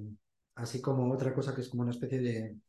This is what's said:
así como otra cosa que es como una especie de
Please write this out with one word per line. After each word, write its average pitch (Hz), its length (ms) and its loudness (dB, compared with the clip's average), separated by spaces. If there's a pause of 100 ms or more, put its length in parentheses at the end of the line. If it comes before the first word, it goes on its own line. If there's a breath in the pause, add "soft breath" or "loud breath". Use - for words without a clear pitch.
(560)
así 123 260 -6
como 127 300 4
otra 131 220 2
cosa 131 220 0
que 135 60 -2
es 123 80 -6
como 120 140 0
una 120 80 2
especie 127 280 -2
de 110 380 0 (120)